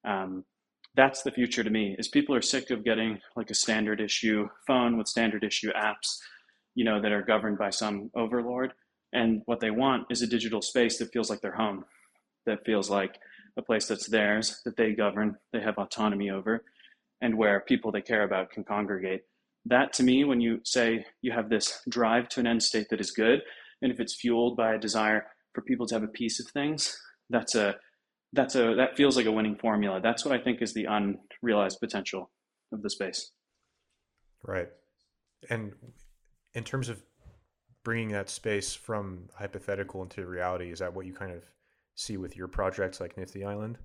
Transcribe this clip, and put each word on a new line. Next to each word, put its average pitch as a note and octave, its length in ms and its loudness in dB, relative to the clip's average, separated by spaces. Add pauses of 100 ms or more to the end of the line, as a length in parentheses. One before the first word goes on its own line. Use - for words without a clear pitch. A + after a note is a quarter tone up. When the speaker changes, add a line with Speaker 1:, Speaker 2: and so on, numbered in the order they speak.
Speaker 1:
um, F#2+ 420 -6 (480)
that's C3+ 280 6
the C3+ 100 -4
future A#2+ 320 0
to G#2+ 60 0
me, G#2+ 280 0
is A2+ 100 -4
people D3 260 2
are A2+ 80 2
sick - 280 -2
of A2 140 -2
getting, A2 360 0 (160)
like, A2+ 140 -6
a G#2+ 40 -6
standard G#2+ 460 2
issue G#2+ 480 0 (180)
phone A#2+ 300 4
with G#2+ 120 -2
standard G#2+ 360 0
issue G#2 280 -2
apps, - 500 -2 (520)
you A#2+ 100 0
know, G#2+ 180 2
that G#2+ 100 2
are G2+ 100 2
governed G#2+ 360 2
by G2+ 120 0
some G#2 440 -4
overlord. B2 580 -2 (380)
And A2+ 360 2
what A#2+ 140 -2
they A2 100 0
want B2+ 400 2
is A#2+ 100 -2
a A#2+ 60 0
digital A2+ 340 0
space A#2 380 2
that A2 160 -4
feels A2+ 160 0
like G2+ 100 -4
their G2 140 -6
home, G2+ 320 -2 (580)
that G#2+ 220 -2
feels G2+ 240 2
like G2 280 0 (380)
a B2 60 -6
place A2 260 0
that's - 180 -2
theirs, G#2+ 600 2
that A2+ 100 -6
they A2 160 4
govern, G#2 460 0 (120)
they A2+ 120 -2
have G#2+ 160 -2
autonomy G2+ 500 -2
over, G2 340 -2 (600)
and A2+ 160 2
where G#2 220 4
people A#2+ 300 0
they G2+ 120 -2
care A2 200 2
about F#2+ 280 0
can G#2+ 140 -10
congregate. G2 600 -2 (400)
That B2+ 300 4
to - 80 2
me, B2+ 220 6
when B2+ 180 2
you A2+ 200 2
say A2+ 440 0 (160)
you B2 100 -2
have A2 160 -2
this - 400 0
drive A#2+ 420 2
to - 100 -4
an A#2+ 60 4
end A#2 160 4
state - 280 0
that G#2 100 0
is G2 100 -4
good, A#2 320 4 (380)
and B2+ 100 2
if A#2 80 -4
it's A2+ 160 -4
fueled A#2+ 440 2
by A2+ 160 2
a A2 40 -2
desire G#2+ 480 0 (280)
for A#2 80 -6
people A#2+ 240 0
to A#2 80 -2
have G#2+ 100 0
a G#2+ 40 -6
piece A2 300 -4
of A#2+ 140 -10
things, D3 480 -2 (300)
that's A#2 240 0
a, G2+ 260 4 (540)
that's C3+ 220 2
a, A#2 180 6
that C3 200 4
feels C#3 220 6
like A#2+ 80 4
a A2 80 4
winning G#2+ 240 0
formula. G#2 460 0
That's A2+ 200 0
what C3+ 160 2
I A#2 60 -4
think A#2+ 160 0
is A2+ 140 -2
the G#2+ 100 -2
unrealized G#2 960 0
potential F#2+ 500 -6 (420)
of G#2+ 100 -10
the G#2 80 -4
space. - 420 -8 (1080)
Speaker 2:
Right. F#2 260 -4 (800)
And A2 240 -6 (800)
in A2+ 120 -8
terms B2+ 260 -6
of G#2 120 -12 (840)
bringing A2+ 240 -2
that G2+ 200 -4
space G2+ 460 -4
from F#2+ 600 -8
hypothetical G2 680 -8
into F#2 240 -10
reality, F2+ 440 -4
is E2+ 100 -10
that F2+ 120 -4
what F#2 140 -10
you F2+ 80 -14
kind F#2+ 180 -10
of F2 100 -14 (520)
see G#2 240 -8
with F#2 180 -10
your F2+ 100 -10
projects F#2+ 540 -2
like F2 160 -10
Nifty F#2+ 280 -10
Island? G#2+ 400 -8